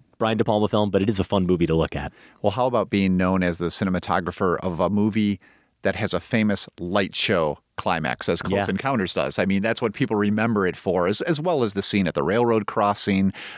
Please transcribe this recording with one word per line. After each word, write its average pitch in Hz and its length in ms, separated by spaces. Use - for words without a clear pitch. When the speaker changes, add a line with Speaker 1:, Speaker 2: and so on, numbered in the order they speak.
Speaker 1:
Brian 110 200
De 107 80
Palma 104 240
film, 107 200
but 95 120
it 98 80
is 98 100
a 92 60
fun 95 200
movie 87 220
to 80 80
look 78 200
at. - 180
Speaker 2:
Well, 101 100
how 123 160
about 117 220
being 95 280
known 92 260
as 87 140
the 87 100
cinematographer 90 920
of 87 180
a 87 100
movie 104 520
that 98 140
has 101 180
a 90 60
famous 107 500
light 92 360
show 80 420
climax, 80 540
as 87 140
Close 98 240
Speaker 1:
Yeah. - 20
Speaker 2:
Encounters 101 460
does? 73 240
I 95 60
mean, 98 180
that's 113 180
what 113 120
people 120 220
remember 104 520
it 85 100
for, 90 300
as, 101 140
as 160 180
well 156 240
as 104 100
the 98 80
scene 101 240
at 78 80
the 76 80
railroad 110 460
crossing, 101 640